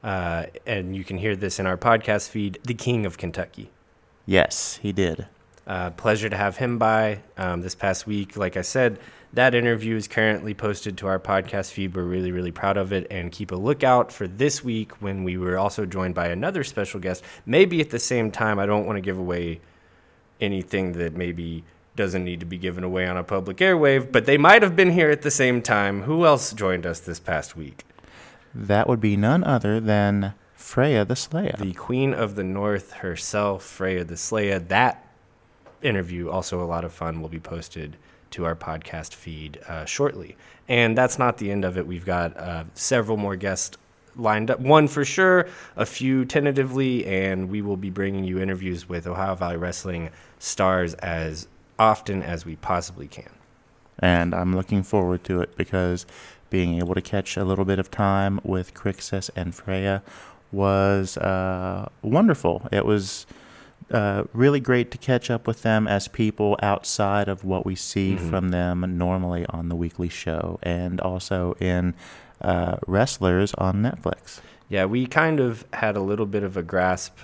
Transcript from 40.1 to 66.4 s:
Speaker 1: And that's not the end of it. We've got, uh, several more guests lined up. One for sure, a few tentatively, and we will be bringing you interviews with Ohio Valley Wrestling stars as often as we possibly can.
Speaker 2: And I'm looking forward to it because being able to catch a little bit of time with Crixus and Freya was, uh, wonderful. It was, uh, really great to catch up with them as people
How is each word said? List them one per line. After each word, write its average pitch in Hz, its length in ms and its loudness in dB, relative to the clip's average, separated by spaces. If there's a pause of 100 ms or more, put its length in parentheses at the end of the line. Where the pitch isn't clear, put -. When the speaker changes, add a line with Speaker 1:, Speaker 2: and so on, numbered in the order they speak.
Speaker 1:
And 117 320 4
that's 127 180 4
not 123 220 2
the 101 140 -4
end 101 120 -2
of 92 140 -2
it. 80 80 -4
We've 87 180 -8
got, 87 320 -2
uh, 85 280 -8 (100)
several 113 440 0
more 98 180 -2
guests 95 420 -4 (380)
lined 110 340 0
up. 117 80 2
One 143 300 6
for 143 160 0
sure, 180 420 4 (300)
a 110 100 0
few 131 380 0
tentatively, 131 840 2
and 95 420 0
we 104 140 -4
will 101 140 -2
be 95 140 -6
bringing 98 340 -2
you 92 160 -2
interviews 92 480 -4
with 87 180 -6
Ohio 92 300 -2
Valley 87 220 -4
Wrestling 87 520 -6 (300)
stars 92 540 0
as 82 520 -6 (300)
often 107 460 4
as 85 240 -6
we 80 80 -10
possibly 87 540 -4
can. - 240 -20 (640)
Speaker 2:
And 87 340 4
I'm 90 220 0
looking 95 300 0
forward 90 400 0
to 90 160 0
it - 160 -4
because 90 500 0 (420)
being 87 300 2
able 90 160 0
to 92 60 2
catch - 360 -4
a 98 60 0
little 95 220 2
bit 95 160 2
of 92 100 -4
time 98 540 2
with 92 300 -4
Crixus - 600 -6
and 87 180 -4
Freya 98 480 -2 (520)
was, 98 640 2
uh, 92 720 -2 (120)
wonderful. 143 680 2
It - 160 2
was, 101 400 0 (640)
uh, 104 320 2 (100)
really 139 280 4
great 123 320 2
to - 60 -12
catch 123 340 0
up 117 160 -2
with 113 140 -4
them 110 260 4
as 101 180 0
people 107 560 0